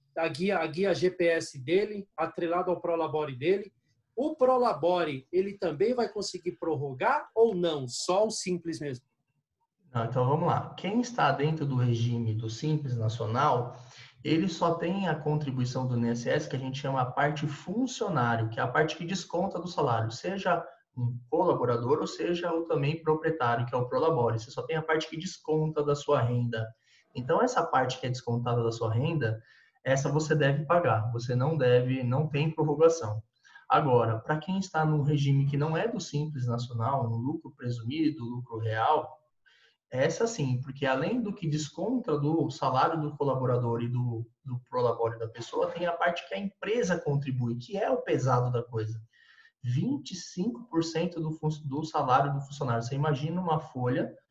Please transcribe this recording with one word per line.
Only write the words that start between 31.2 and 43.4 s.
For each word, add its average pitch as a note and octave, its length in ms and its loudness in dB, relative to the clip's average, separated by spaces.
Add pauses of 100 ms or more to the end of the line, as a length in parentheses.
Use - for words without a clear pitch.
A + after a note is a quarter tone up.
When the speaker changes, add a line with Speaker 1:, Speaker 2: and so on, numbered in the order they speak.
Speaker 2:
não C#3+ 240 0
deve, B2+ 460 4
não C3+ 240 0
tem D3 200 0
prorrogação. D3+ 720 2 (480)
Agora, A#2 520 4
pra D#3 180 -2
quem F#3 220 -4
está D#3 240 0
num D3+ 180 2
regime C#3 440 4
que C#3 100 0
não D#3 200 0
é G3 120 0
do A#3+ 100 -6
Simples D3 480 -4
Nacional, A#2+ 640 0
no A2+ 60 -2
lucro C3+ 400 -6
presumido, B2 680 -2
lucro A#2+ 340 -8
real, A2+ 600 0 (720)
essa D#3+ 380 0
sim, B2+ 320 -2
porque C3+ 260 -6
além D#3+ 340 0
do G3+ 140 -2
que D#3+ 140 -6
desconta D#3+ 680 -2
do D3 340 2
salário C#3+ 500 2
do D3 160 -4
colaborador B2 640 0